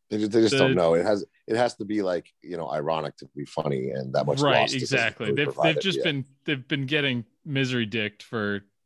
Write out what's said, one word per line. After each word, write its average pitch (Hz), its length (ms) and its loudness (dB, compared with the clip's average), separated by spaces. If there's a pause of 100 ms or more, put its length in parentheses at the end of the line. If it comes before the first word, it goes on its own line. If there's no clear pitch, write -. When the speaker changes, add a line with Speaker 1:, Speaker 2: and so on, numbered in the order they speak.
(100)
Speaker 1:
They 107 80 -2
ju-, 107 100 0
they 113 120 4
just 110 120 6
Speaker 2:
the 135 60 4
Speaker 1:
don't - 160 4
know. 82 200 4
It 85 100 4
has, 101 200 0 (220)
it 110 100 -2
has 120 200 2
to 107 80 -10
be, 104 180 -2
like, 90 260 -2 (140)
you 85 140 -10
know, 76 140 -6
ironic 76 480 -2
to 69 180 -18
be 71 80 -8
funny, 67 460 -4
and 65 240 -6
that 69 120 0
much 76 140 0
Speaker 2:
Right, 139 220 4
Speaker 1:
loss 135 120 0
is 127 80 -4
Speaker 2:
exactly. 117 440 -2
Speaker 1:
really 135 100 0
Speaker 2:
They've, 143 100 0
they've 135 80 -6
Speaker 1:
provided, 151 280 2
Speaker 2:
just 175 160 0
Speaker 1:
yeah. - 60 -2
Speaker 2:
been, 143 200 -2 (200)
they've 135 240 -4
been 139 180 -2
getting 135 380 0 (200)
misery 127 420 0
dicked 104 360 -4
for 101 380 -4 (260)